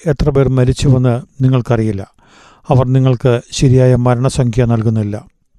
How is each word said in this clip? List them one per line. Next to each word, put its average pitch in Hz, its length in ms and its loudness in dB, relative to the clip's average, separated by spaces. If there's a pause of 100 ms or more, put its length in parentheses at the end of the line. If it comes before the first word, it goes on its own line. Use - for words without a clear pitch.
എത്ര 147 240 -2
പേർ 135 180 2
മരിച്ചുവെന്ന് 127 960 0
നിങ്ങൾക്കറിയില്ല. 113 640 -2 (600)
അവർ 131 180 2
നിങ്ങൾക്ക് 127 540 0 (100)
ശരിയായ 127 460 2
മരണസംഖ്യ 123 680 0
നൽകുന്നില്ല." 110 600 -2 (340)